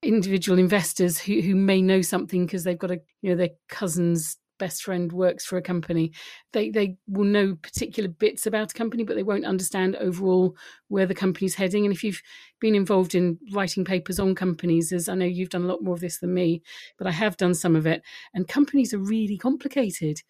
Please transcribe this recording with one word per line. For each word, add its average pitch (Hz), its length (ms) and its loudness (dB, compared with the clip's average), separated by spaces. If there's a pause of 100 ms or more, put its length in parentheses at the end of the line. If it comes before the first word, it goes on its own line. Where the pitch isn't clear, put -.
individual 196 560 2
investors 180 600 2
who, - 220 0
who 190 140 2
may 190 260 4
know 190 220 4
something 180 440 -2
'cause 170 180 -6
they've 180 140 -2
got 180 120 -4
a, 180 100 -4 (220)
you 196 80 -2
know, 175 60 4
their 170 140 0 (200)
cousin's 170 680 0 (220)
best - 240 -6
friend 175 300 -4
works 180 320 2
for - 120 -4
a 180 60 -2
company. 165 500 0 (400)
They, 220 180 0
they 202 260 0 (120)
will 202 160 0
know 202 320 4
particular 208 520 -6
bits - 380 0
about 214 240 -2
a - 40 -12
company, 233 280 -4
but 214 140 -4
they 202 80 -2
won't 202 200 -2
understand 185 520 0
overall 185 580 2 (320)
where 196 200 2
the 190 100 -2
company's 190 400 -2
heading. 196 280 0
And 202 80 2
if 180 120 -6
you've 202 180 -4 (380)
been 220 160 4
involved 190 400 2
in 175 220 2 (140)
writing 196 320 -2
papers 185 360 -4
on 190 160 2
companies, 170 560 0
as 175 160 -2
I 185 80 -4
know 185 80 0
you've 180 240 -2
done 180 160 -2
a - 20 0
lot 180 160 -2
more 180 120 -2
of 170 60 -8
this 175 180 -6
than 180 140 -4
me, 170 300 2 (340)
but 190 120 -4
I - 20 -2
have 175 260 0
done 180 180 2
some 170 200 2
of 160 120 2
it, 165 160 0 (320)
and 185 120 -2
companies 277 480 2
are 202 60 -2
really 208 360 -2
complicated. 220 920 -2